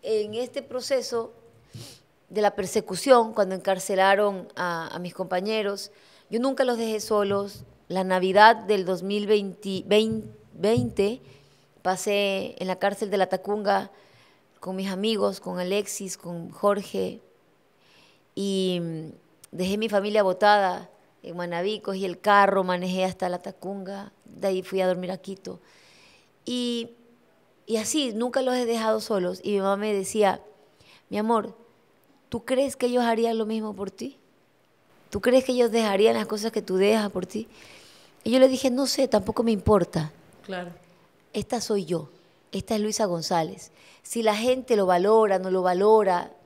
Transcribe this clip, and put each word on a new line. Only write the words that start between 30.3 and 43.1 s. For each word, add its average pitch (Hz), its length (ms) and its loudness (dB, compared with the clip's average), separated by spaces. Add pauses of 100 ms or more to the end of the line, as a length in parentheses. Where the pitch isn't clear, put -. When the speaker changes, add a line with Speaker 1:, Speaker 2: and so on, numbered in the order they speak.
Speaker 1:
"Mi 196 80 -6
amor, 214 360 0 (760)
¿tú 233 160 -8
crees 262 320 0
que - 80 -2
ellos 247 180 2
harían 226 340 2
lo 220 80 0
mismo 214 300 -6
por 190 160 -8
ti? 269 260 -12 (920)
¿Tú 202 100 -6
crees 247 240 4
que 254 100 -4
ellos 240 180 2
dejarían 220 440 4
las 220 120 -4
cosas 214 260 -4
que 208 80 -2
tú 185 160 -4
dejas 208 340 2
por 180 140 -6
ti?". 220 220 -10 (760)
Y 220 80 -2
yo 254 80 6
le 262 80 10
dije, 262 220 2
"No 254 180 0
sé, 262 220 0
tampoco 214 340 0
me 226 80 2
importa". 180 600 2 (340)
Speaker 2:
Claro. 180 260 -10 (600)
Speaker 1:
Esta 226 260 -4
soy 202 260 -2
yo, 156 240 -4 (440)
esta 196 220 -4
es 214 60 0
Luisa 214 240 -2
González. 170 680 -4 (320)